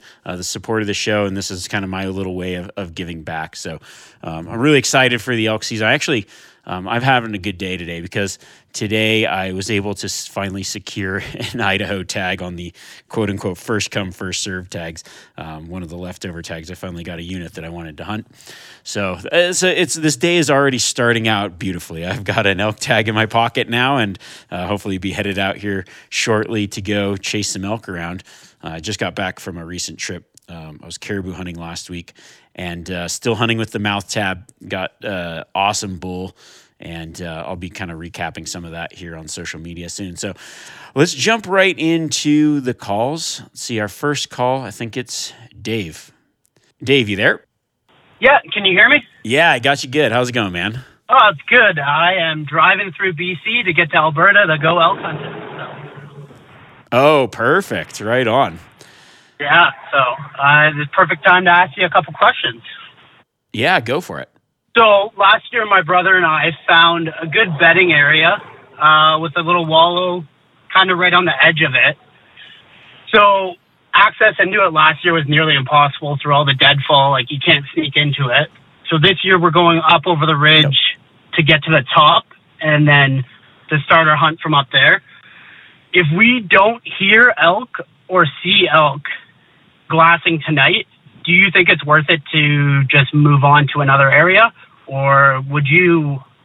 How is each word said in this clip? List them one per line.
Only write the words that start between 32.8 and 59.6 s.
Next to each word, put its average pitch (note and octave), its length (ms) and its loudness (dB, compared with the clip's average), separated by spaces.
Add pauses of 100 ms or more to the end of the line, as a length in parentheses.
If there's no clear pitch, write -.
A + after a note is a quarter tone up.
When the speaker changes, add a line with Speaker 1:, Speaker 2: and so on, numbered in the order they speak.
Speaker 1:
uh, F2 200 -8
still - 260 -2
hunting A2+ 220 -2
with A2 140 -6
the A2+ 80 -6
mouth G2+ 300 -4
tab. F#2+ 400 -6 (160)
Got, G2 380 -10
uh, F2 400 -10 (100)
awesome G2 440 -4
bull, F2+ 400 -12 (420)
and, E2 420 -14
uh, E2 240 -12
I'll F#2 120 -10
be F2 120 -12
kinda F2 260 -12
recapping E2 520 -12
some F2+ 160 -12
of E2 80 -16
that E2 220 -12
here E2 240 -16
on D#2 100 -18
social E2 320 -12
media F2 300 -14
soon. F2+ 260 -12
So F#2+ 200 -10 (600)
let's E3 180 2
jump G3 340 -2
right F#3+ 300 2
into D3+ 840 0
the B2+ 120 -4
calls. B2 720 -6
Let's - 180 -20
see, A2 200 -6
our G#2 80 -4
first D3 400 -4
call, C3 320 -2
I A2+ 100 -12
think A2+ 240 -10
it's - 380 -10 (280)
Dave. G#2 520 -8 (680)
Dave, B2 280 2
you G2 80 -4
there? B2 260 0 (800)
Speaker 2:
Yeah, C4 180 6 (140)
can G#3 100 -4
you F#3+ 80 2
hear G3+ 160 6
me? C#4+ 160 4 (220)
Speaker 1:
Yeah, D3+ 260 2
I C3 80 2
got C#3 240 0
you C3+ 60 -12
good. B2+ 240 2
How's B2 160 0
it - 20 -8
going, A2 220 -2
man? G2+ 260 -4 (300)
Speaker 2:
Oh, A#3+ 200 6
it's D#3 200 -6
good. A3 280 4
I D3+ 360 2
am D#3+ 320 -2
driving F3 480 0
through F#3 220 -4
B F3+ 280 -6
C A3+ 200 -4
to F#3 100 -2
get E3 180 0
to F3+ 60 0
Alberta E3+ 500 4
to D#3 100 0
go D#3+ 220 2
elk E3 200 2
hunting. D3+ 340 -10
So. - 920 -16 (640)
Speaker 1:
Oh, C3+ 340 4
perfect. A#2 720 -2
Right A#2+ 260 0
on. A2 340 2 (800)
Speaker 2:
Yeah, D3+ 300 4 (220)